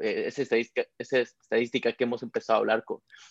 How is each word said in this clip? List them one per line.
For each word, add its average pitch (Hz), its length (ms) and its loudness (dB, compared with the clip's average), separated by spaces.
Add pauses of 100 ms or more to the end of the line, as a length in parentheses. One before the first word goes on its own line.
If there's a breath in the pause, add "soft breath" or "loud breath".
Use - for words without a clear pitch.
eh, 107 260 -2
esa 123 160 -6
estadística, 117 440 0 (100)
esa 127 240 -2
estadística 117 720 -2
que - 120 -2
hemos 120 180 -2
empezado 113 340 0
a 107 40 2
hablar 107 240 0
con, - 160 -8 (300 loud breath)